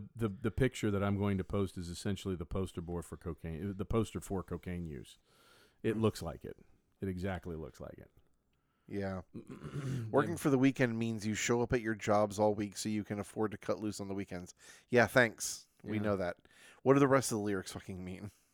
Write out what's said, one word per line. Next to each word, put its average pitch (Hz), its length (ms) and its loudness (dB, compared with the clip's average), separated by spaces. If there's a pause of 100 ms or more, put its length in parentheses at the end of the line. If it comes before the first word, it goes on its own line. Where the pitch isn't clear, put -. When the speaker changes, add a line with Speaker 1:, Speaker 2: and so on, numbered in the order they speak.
(140)
Speaker 1:
the, 113 140 0
the 101 220 -4
picture 123 400 0
that 98 120 0
I'm 101 160 2
going 101 200 2
to 92 60 -2
post 101 320 -2
is 87 120 -8
essentially 92 480 -4
the 82 100 -8
poster 95 340 -4
board 85 240 -6
for - 120 -14
cocaine, 82 600 -6
the 98 80 -6
poster 110 360 -2
for 92 240 -4
cocaine 87 420 -8
use. 69 320 -12 (640)
It 110 120 0
Speaker 2:
Hmm. 110 80 -2
Speaker 1:
looks 107 200 2
like 85 220 -8
it. - 120 -12 (440)
It 98 80 -4
exactly 90 480 -6
looks 76 240 -12
like - 180 -14
it. - 120 -20 (760)
Speaker 2:
Yeah. 95 360 -6 (120)
Speaker 1:
<clears throat> 131 760 -8
Speaker 2:
"Working 143 220 4
Speaker 1:
Then 165 60 -4
Speaker 2:
for 151 120 2
the 135 80 6
weekend 127 400 4
means 113 280 -2
you 107 80 2
show 120 280 2
up 117 100 0
at 127 80 4
your 110 140 0
jobs 104 460 2
all 107 140 6
week 101 220 -4
so - 120 -4
you 107 160 0
can 104 160 -4
afford 107 320 -2
to 101 60 -10
cut 98 220 -4
loose 104 200 -4
on 101 80 -8
the 98 60 -4
weekends." 92 400 -8 (340)
Yeah, 120 180 8
thanks. - 600 2 (180)
We 110 140 -4
Speaker 1:
Yeah. 101 40 -2
Speaker 2:
know 104 140 2
that. 90 200 -2 (460)
What 131 120 6
do 139 60 6
the 143 80 8
rest 131 240 4
of 113 60 0
the 101 60 -2
lyrics 98 280 -2
fucking 92 320 -10
mean? 92 260 -10 (240)